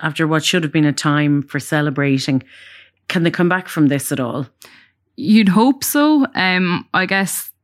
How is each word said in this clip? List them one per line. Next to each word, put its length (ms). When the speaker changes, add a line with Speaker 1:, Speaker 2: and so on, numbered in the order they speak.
Speaker 1:
After 240
what 180
should 180
have 80
been 140
a 80
time 500
for 160
celebrating. 840
Can 140
they 80
come 180
back 180
from 220
this 240
at 80
all? 260
Speaker 2:
You'd 320
hope 340
so. 520
Um, 580
I 140
guess 440